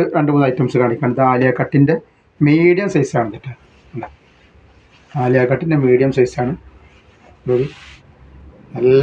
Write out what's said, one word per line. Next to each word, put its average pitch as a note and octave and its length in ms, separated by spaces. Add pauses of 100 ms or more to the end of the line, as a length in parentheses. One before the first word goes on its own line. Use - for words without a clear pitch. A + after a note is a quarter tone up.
(140)
രണ്ട് D3 200
മൂന്ന് C#3+ 160
ഐറ്റംസ് B2+ 320
കാണിക്കാം. A#2+ 320
ഇത് B2+ 60 (100)
ആലിയ B2+ 180 (100)
കട്ടിൻ്റെ C#3+ 360 (520)
മീഡിയം F3 480
സൈസാണ് C3 380
കേട്ടോ. B2 180 (400)
കണ്ടോ? - 180 (1120)
ആലിയ B2+ 180 (100)
കട്ടിൻ്റെ D#3 320
മീഡിയം B2+ 340
സൈസാണ്. B2+ 360 (960)
നോക്കി, B2 180 (1080)
നല്ല B2+ 260